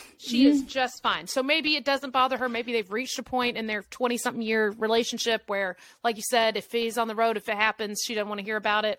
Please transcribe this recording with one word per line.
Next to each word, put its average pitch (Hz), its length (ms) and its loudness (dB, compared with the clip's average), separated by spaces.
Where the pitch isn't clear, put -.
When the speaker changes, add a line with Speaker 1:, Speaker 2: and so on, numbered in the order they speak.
Speaker 1:
She 247 300 4
is 285 140 6
Speaker 2:
Mm-hmm. 262 80 -6
Speaker 1:
just 254 340 -4
fine. 180 240 0
So 262 160 -2
maybe 302 340 2
it 269 80 -4
doesn't 277 280 0
bother 254 260 2
her. 254 100 -2
Maybe 233 240 -4
they've 214 180 -2
reached 247 280 -4
a 254 40 -6
point 240 360 -2
in 220 80 -4
their 214 160 -4
twenty-something 240 600 -2
year 220 280 2
relationship 226 800 0
where, 196 280 -2
like 233 140 0
you 214 60 -12
said, 226 340 2
if - 160 -10
he's 226 240 0
on 233 120 0
the 220 60 -4
road, 226 220 2
if 202 140 -10
it 208 60 -2
happens, 208 480 0
she 240 100 -4
doesn't 208 160 -2
wanna 202 120 -6
hear 214 140 -4
about 214 300 2
it 208 120 -2